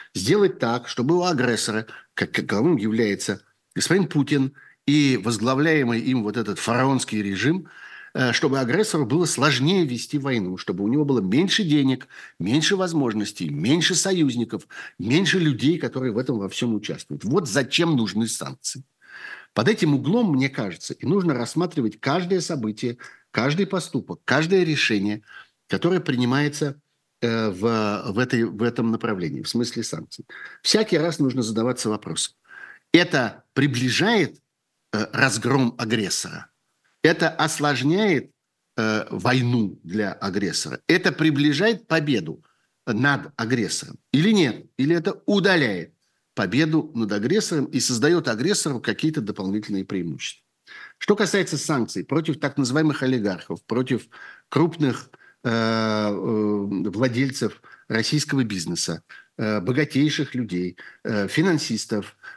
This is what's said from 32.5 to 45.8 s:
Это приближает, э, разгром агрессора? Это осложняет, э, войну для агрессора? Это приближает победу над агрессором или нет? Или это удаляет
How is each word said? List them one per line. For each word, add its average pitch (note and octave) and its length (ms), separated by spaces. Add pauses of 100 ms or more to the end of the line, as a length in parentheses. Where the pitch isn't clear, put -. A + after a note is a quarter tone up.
Это E3 500 (100)
приближает, C#3 840 (560)
э, G#2+ 200
разгром B2 640
агрессора? G#2 720 (560)
Это E3 260
осложняет, D3 1040 (460)
э, A2 340
войну A#2+ 720
для G2 300
агрессора? G2 720
Это F3 240
приближает D3+ 760
победу C3 560 (440)
над A2+ 500
агрессором A2+ 600 (140)
или E3 200
нет? E3+ 340 (120)
Или D3 180
это E3+ 300
удаляет D#3+ 680 (420)